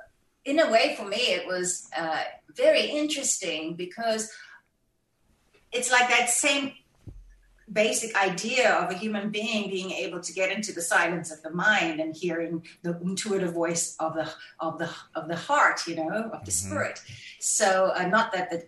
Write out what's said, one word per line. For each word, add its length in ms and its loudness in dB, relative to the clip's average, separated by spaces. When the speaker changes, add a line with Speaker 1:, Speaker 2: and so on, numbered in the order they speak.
Speaker 1:
in 160 2
a 120 6
way, 260 4
for 80 -6
me, 120 -4
it 300 0
was, 400 -4
uh, 240 -2
very 300 4
interesting 920 -2
because 560 -4
it's 200 -2
like 180 6
that 200 4
same 420 2
basic 440 2
idea 600 4
of 160 0
a 60 -2
human 340 -4
being 380 -2
being 220 -4
able 300 -6
to 100 -8
get 200 0
into 200 -4
the 100 -6
silence 500 2
of 100 -14
the 80 -10
mind 500 2
and 160 -2
hearing 480 -4
the 180 -2
intuitive 520 -2
voice 460 0
of 140 -2
the, 160 -2
of 180 -4
the, 120 -4
of 120 -8
the 80 -4
heart, 520 4
you 80 -4
know, 120 -2
of 140 -12
the 60 -6
Speaker 2:
Mm-hmm. 180 -2
Speaker 1:
spirit. 320 -4
So, 560 4
uh, 120 0
not 260 4
that 160 -2